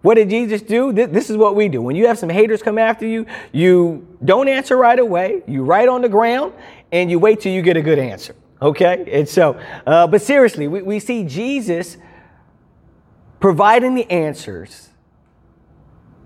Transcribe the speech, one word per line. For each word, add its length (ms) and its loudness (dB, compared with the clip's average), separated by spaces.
What 140 4
did 140 4
Jesus 320 -2
do? 320 -2
Th-, 160 0
this 200 -2
is 60 -4
what 200 2
we 120 2
do. 140 -4
When 140 -6
you 120 2
have 100 0
some 120 -8
haters 340 0
come 140 -2
after 280 -2
you, 200 -6
you 560 2
don't 240 2
answer 300 0
right 200 4
away. 480 -2
You 180 -6
write 260 4
on 120 -2
the 80 0
ground 440 0
and 200 -2
you 80 0
wait 220 2
till 100 -4
you 100 -2
get 140 2
a 60 0
good 180 0
answer. 340 -10
Okay? 520 0
And 180 -2
so, 260 2
uh, 220 4
but 120 2
seriously, 480 2
we, 140 -6
we 180 -6
see 240 -6
Jesus 760 -6
providing 540 2
the 160 -4
answers 800 -8